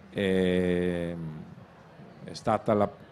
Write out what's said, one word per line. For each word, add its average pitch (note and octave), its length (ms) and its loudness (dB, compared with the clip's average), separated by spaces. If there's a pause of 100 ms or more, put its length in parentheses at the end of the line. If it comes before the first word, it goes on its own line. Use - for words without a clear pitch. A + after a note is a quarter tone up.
ehm, F2+ 1300 0 (840)
è F2 80 -14
stata G#2+ 400 0
la, G2+ 160 4 (220)